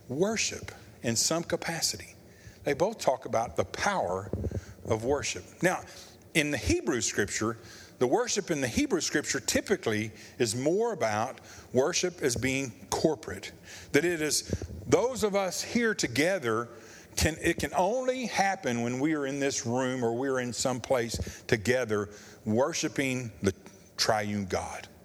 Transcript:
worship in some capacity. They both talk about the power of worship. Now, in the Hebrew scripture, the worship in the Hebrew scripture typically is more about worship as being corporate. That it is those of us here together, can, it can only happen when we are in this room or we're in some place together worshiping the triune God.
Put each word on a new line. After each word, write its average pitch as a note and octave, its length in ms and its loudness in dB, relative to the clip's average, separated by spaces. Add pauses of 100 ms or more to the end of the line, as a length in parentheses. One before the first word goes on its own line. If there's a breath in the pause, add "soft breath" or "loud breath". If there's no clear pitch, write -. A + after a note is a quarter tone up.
worship F#3+ 640 -2 (300 loud breath)
in A#2 140 0
some E3 260 2
capacity. - 720 -4 (500 loud breath)
They C#3+ 100 0
both E3+ 240 0
talk - 260 2
about A#2 320 -2
the G#2 80 4
power G2 680 -2 (540 loud breath)
of A2+ 200 -2
worship. C3+ 400 -2 (180)
Now, E3+ 200 2 (520 loud breath)
in D3 160 4
the C#3 80 0
Hebrew B3+ 420 0
scripture, A2 580 0 (400 loud breath)
the B2+ 80 4
worship G#3 440 2
in D3 100 0
the C3 80 0
Hebrew G#3+ 320 2
scripture - 400 0
typically A2+ 720 0 (260 loud breath)
is A#2 160 2
more F3+ 380 2
about A2+ 480 0 (320 loud breath)
worship E3+ 500 2
as B2 140 2
being C3 360 0 (180)
corporate. - 600 0 (400 loud breath)
That D3 120 6
it F3 180 2
is C#3+ 220 2 (420 loud breath)
those G#3+ 380 4
of G3 100 2
us F#3+ 280 0
here A3+ 320 2
together, B2+ 760 0 (480 loud breath)
can, D#3 260 2
it E3+ 160 2
can C#3+ 160 -4
only B3+ 520 0
happen C#3 560 0
when B2 180 -2
we D#3 140 2
are C#3+ 120 -2
in C#3 140 -4
this C#3 260 0
room B2+ 380 0
or A2+ 80 2
we're C3 280 0
in B2 120 -2
some B2 280 -2
place A#2+ 380 0 (280 loud breath)
together A2 640 2 (340 loud breath)
worshiping B2+ 880 0 (100)
the G2 120 2 (420)
triune G#2 500 0
God. F2+ 400 -4 (180)